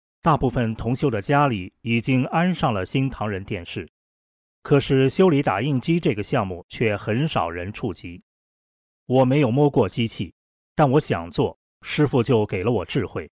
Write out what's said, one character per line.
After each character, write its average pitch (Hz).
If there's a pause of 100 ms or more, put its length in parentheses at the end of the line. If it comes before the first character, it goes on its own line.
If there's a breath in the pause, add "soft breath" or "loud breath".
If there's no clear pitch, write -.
(220)
大 160
部 135
分 113
同 117
修 143
的 110
家 143
里 98
已 117
经 131
安 175
上 147
了 95
新 135
唐 -
人 98
电 95
视， - (720)
可 143
是 135
修 190
理 143
打 104
印 135
机 165
这 160
个 104
项 110
目 90
却 107
很 117
少 85
人 87
触 110
及。 87 (840)
我 127
没 135
有 120
摸 143
过 123
机 117
器， 90 (420)
但 151
我 127
想 90
做， 95 (240)
师 -
父 127
就 110
给 95
了 113
我 98
智 120
慧。 82